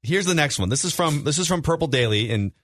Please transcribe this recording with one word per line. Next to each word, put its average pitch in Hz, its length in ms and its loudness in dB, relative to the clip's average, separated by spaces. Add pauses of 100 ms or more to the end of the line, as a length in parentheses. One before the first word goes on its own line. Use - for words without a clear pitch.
Here's 180 240 0
the 180 100 0
next 147 240 0
one. 92 100 0
This 127 140 -2
is 180 100 -2
from, 156 300 0
this 147 140 0
is 175 100 0
from 175 140 0
Purple 165 260 0
Daily, 113 440 0
and, 104 200 0 (120)